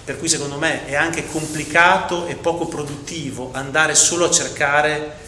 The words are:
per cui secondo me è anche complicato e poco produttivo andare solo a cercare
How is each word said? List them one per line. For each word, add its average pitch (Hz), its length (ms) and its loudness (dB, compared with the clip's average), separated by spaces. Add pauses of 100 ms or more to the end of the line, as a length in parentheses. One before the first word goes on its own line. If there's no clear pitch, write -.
per 131 140 -8
cui 160 100 -6
secondo 143 300 -2
me 151 280 -2
è 135 100 -4
anche 165 320 -2
complicato 170 960 2
e 156 100 -6
poco 170 300 -2
produttivo 139 880 -8
andare 143 420 2
solo 170 300 4
a 151 60 4
cercare 151 960 0